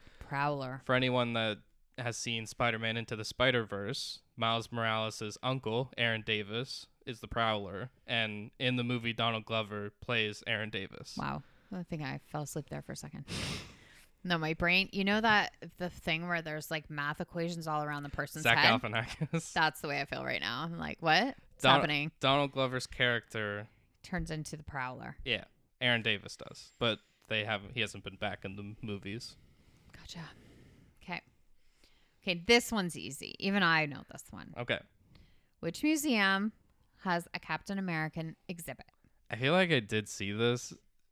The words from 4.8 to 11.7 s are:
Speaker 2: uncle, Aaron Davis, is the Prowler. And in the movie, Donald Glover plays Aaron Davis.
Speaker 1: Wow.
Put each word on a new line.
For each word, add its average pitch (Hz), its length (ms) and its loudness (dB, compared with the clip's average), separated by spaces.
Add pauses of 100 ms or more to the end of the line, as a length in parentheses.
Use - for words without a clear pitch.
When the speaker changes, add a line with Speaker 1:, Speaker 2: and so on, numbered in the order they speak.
Speaker 2:
uncle, 127 560 -2
Aaron 113 240 2
Davis, 107 640 -4 (180)
is 120 160 -10
the 107 80 -12
Prowler. 107 640 0 (160)
And 110 520 -2
in 127 180 0
the 123 80 0
movie, 117 280 -2
Donald 113 320 0
Glover 104 460 -4 (100)
plays 110 460 0
Aaron 107 240 -2
Davis. - 480 -8
Speaker 1:
Wow. 139 240 -4 (280)